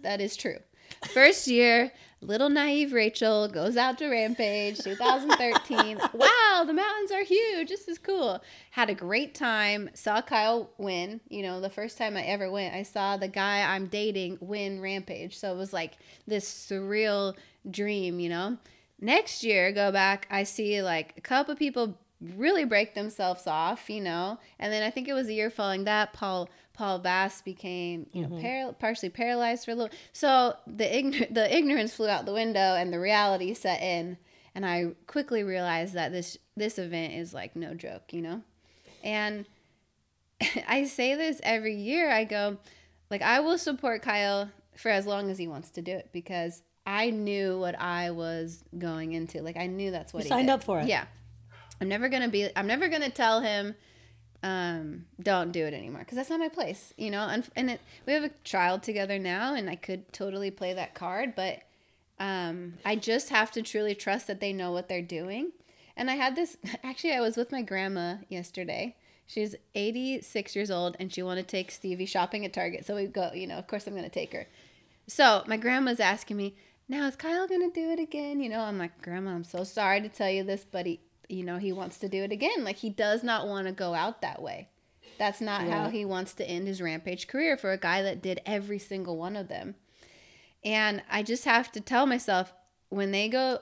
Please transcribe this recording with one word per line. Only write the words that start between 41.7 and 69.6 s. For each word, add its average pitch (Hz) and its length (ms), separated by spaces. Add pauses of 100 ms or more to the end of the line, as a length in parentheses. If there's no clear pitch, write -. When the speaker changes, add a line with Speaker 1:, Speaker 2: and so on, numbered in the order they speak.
Speaker 1:
year. 277 340
I 220 140
go, 208 320 (540)
like, 202 120
"I 240 180
will 330 180
support 254 440
Kyle 202 480 (240)
for - 160
as 196 160
long 202 240
as 190 80
he 170 100
wants 160 240
to 170 100
do 180 100
it," - 200
because 170 500 (240)
I 208 240
knew 202 480
what 180 200
I 175 320
was 165 540 (120)
going 160 360
into. 165 300
Like, 165 140
I 175 100
knew 190 240
that's 165 220
what 226 80
Speaker 2:
You 220 40
Speaker 1:
he - 60
Speaker 2:
signed 262 180
Speaker 1:
did. 269 60
Speaker 2:
up 262 100
for 185 160
it. 151 80
Speaker 1:
Yeah. 170 160 (760)
I'm 190 80
never 214 200
gonna 247 200
be, 202 280
I'm 196 100
never 285 220
gonna 302 220
tell 226 300
him, 208 340 (680)
um, 175 640 (160)
"Don't 180 300
do 170 120
it 151 100
anymore," - 300
'cause 240 120
that's 269 140
not 330 100
my 320 80
place, 302 480
you 214 140
know? 202 180
And, 226 280
and 254 140
it, 233 100 (260)
we 262 60
have 302 120
a 294 60 (140)
child 185 380
together 202 360
now, 196 360
and 208 160
I 170 60
could 190 360
totally 196 380
play 185 240
that 185 200
card, 208 420
but, 185 260 (560)
um, 175 560 (100)
I 214 120
just 226 340
have 220 220
to 226 100
truly 214 320
trust 202 340
that 196 120
they 202 120
know 180 200
what 180 160
they're 180 140
doing. 185 500 (440)
And 254 140
I 262 40
had 269 220
this, 339 200 (140)
<laughs> - 140
actually, 262 280
I 254 80
was 226 160
with 240 160
my 262 100
grandma 190 540 (120)
yesterday. 180 680 (300)
She's 214 280 (200)